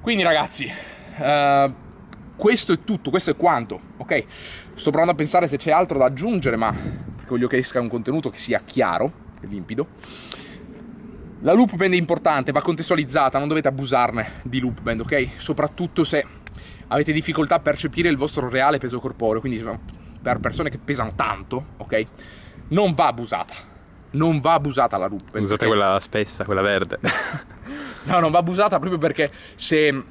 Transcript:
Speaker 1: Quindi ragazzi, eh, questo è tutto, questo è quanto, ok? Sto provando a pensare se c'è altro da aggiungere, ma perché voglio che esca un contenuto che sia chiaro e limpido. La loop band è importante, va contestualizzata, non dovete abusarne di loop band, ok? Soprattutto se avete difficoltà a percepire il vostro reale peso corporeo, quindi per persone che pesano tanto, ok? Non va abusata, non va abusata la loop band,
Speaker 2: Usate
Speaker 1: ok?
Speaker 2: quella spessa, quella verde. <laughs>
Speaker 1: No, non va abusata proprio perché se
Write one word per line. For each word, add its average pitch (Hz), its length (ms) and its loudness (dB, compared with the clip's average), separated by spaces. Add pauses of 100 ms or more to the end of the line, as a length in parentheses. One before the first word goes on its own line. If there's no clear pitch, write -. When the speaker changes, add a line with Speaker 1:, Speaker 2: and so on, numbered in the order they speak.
Speaker 1:
Quindi 220 240 0
ragazzi, 151 440 0 (500)
eh, 139 560 4 (600)
questo 214 360 4
è 165 100 4
tutto, 185 280 -2
questo 175 220 2
è - 40 2
quanto, 120 420 2 (200)
ok? 147 260 -2 (500)
Sto - 160 -2
provando 160 220 4
a 151 40 2
pensare 156 300 4
se 139 120 -2
c'è 160 120 -2
altro 160 280 4
da 127 80 6
aggiungere, 139 500 0
ma 110 160 2
perché - 560 -8
voglio 123 180 0
che 123 120 2
esca 127 200 -2
un 120 100 -2
contenuto 120 420 -2
che - 80 -16
sia 113 260 -2
chiaro 104 480 0 (280)
e - 60 -14
limpido. 104 400 -6 (1600)
La 156 80 6
loop 220 220 6
band 185 200 2
è - 20 4
importante, 156 560 2
va 147 100 2
contestualizzata, 151 760 0
non 143 100 0
dovete 151 200 0
abusarne 123 760 0
di 127 180 -4
loop 123 200 -4
band, 113 200 -2
ok? 135 360 0
Soprattutto 156 680 -2
se 147 200 0 (640)
avete 151 240 2
difficoltà 156 440 2
a 156 40 2
percepire 156 480 0
il 151 80 4
vostro 135 320 -2
reale 131 300 2
peso 123 220 -4
corporeo, 113 400 -2
quindi 117 240 -4 (580)
per 123 160 0
persone 135 320 -2
che 127 80 -10
pesano 117 380 -4
tanto, 113 500 -4 (120)
ok? 110 280 -2 (640)
Non 185 240 2
va 151 160 4
abusata, 117 460 -4 (580)
non 156 260 2
va 151 160 4
abusata 135 420 2
la 92 120 0
loop 101 240 -8
band, 107 120 -2
Speaker 2:
Usate 104 200 0
Speaker 1:
ok? 110 80 6
Speaker 2:
quella 98 280 4
spessa, - 440 -4
quella 95 180 0
verde. 95 380 2
<laughs> - 500 -4 (540)
Speaker 1:
No, 175 140 2
non 160 140 4
va 170 80 6
abusata 185 400 2
proprio 175 180 -2
perché 151 320 0 (240)
se 151 400 2 (160)